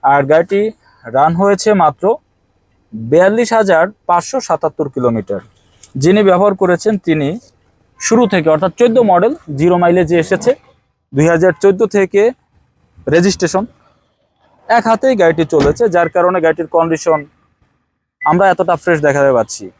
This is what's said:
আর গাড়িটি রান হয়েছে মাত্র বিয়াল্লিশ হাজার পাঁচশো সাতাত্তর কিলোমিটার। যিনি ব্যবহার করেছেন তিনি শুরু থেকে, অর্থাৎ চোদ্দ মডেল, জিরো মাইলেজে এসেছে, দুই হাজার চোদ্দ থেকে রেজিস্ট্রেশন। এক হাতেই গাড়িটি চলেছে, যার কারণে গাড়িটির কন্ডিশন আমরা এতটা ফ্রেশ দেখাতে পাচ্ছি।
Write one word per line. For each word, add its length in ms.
আর 180
গাড়িটি 300
রান 260
হয়েছে 300
মাত্র 220
বিয়াল্লিশ 640
হাজার 280
পাঁচশো 280
সাতাত্তর 460
কিলোমিটার। 480
যিনি 260
ব্যবহার 320
করেছেন 320
তিনি 220
শুরু 240
থেকে, 200
অর্থাৎ 260
চোদ্দ 180
মডেল, 220
জিরো 240
মাইলেজে 400
এসেছে, 280
দুই 200
হাজার 200
চোদ্দ 180
থেকে 260
রেজিস্ট্রেশন। 500
এক 200
হাতেই 320
গাড়িটি 220
চলেছে, 300
যার 200
কারণে 300
গাড়িটির 300
কন্ডিশন 440
আমরা 320
এতটা 300
ফ্রেশ 140
দেখাতে 300
পাচ্ছি। 280